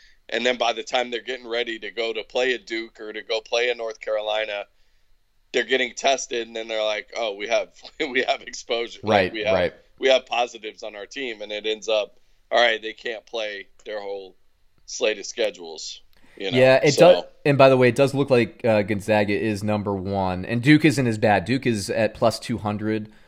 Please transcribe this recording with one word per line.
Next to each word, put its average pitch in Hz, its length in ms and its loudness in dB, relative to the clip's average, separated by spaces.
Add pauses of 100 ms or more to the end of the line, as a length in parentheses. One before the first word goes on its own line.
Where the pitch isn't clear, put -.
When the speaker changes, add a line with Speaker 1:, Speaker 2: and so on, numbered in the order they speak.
(280)
Speaker 1:
And 113 160 -4
then 123 140 0
by 117 160 0
the 110 80 -10
time 123 280 -4
they're 117 120 -8
getting 123 260 -10
ready 117 300 -6
to 101 120 -14
go 113 220 -6
to 107 120 -8
play 127 280 -2
a 120 60 -4
Duke 113 420 -10
or 107 120 -12
to 104 100 -12
go 110 180 -4
play 120 300 -2
a 120 40 0
North 113 260 -8
Carolina, 107 640 -4 (840)
they're 123 120 0
getting 123 300 -2
tested, 127 520 -2
and 113 100 -16
then 113 120 -10
they're 110 160 -4
like, 107 320 -6
"Oh, 110 180 -4
we 104 140 -10
have, 107 200 -2 (320)
<laughs> 151 100 -4
we 123 120 0
have 123 200 -2
exposure. 117 600 -8
Like, 107 80 -2
Speaker 2:
Right, 95 220 4
Speaker 1:
we 107 120 -6
have, 107 100 2
Speaker 2:
right. 90 200 2 (240)
Speaker 1:
we 131 100 0
have 131 180 4
positives 117 560 -6
on 107 140 -12
our 101 100 -14
team," 117 360 -10
and 104 100 -10
it 107 140 -6
ends 110 220 -6
up, 107 300 0 (320)
all 117 100 4
right, 113 200 2
they 110 140 -10
can't 110 320 -12
play 104 420 -8 (160)
their 107 160 -10
whole 98 360 -12 (500)
slate 107 320 -2
of 95 80 -12
schedules. 90 760 -6 (380)
You 95 120 -6
know? 127 60 -2
Speaker 2:
Yeah, 131 260 6
it 147 100 4
Speaker 1:
So 170 200 8
Speaker 2:
does. - 120 2 (200)
And 143 140 2
by 135 100 10
the 135 80 6
way, 127 120 6
it 120 60 2
does 139 200 2
look 135 160 0
like, 120 340 2
uh, 110 160 4
Gonzaga 104 580 0
is 101 240 -2
number 104 320 -2
one, 95 520 -2
and 120 160 -2
Duke 151 240 8
isn't 139 200 2
as 110 120 0
bad. 104 260 4
Duke 123 220 -2
is 110 240 -2
at 107 240 0
plus 113 240 2
two - 180 -6
hundred, 107 540 -4 (180)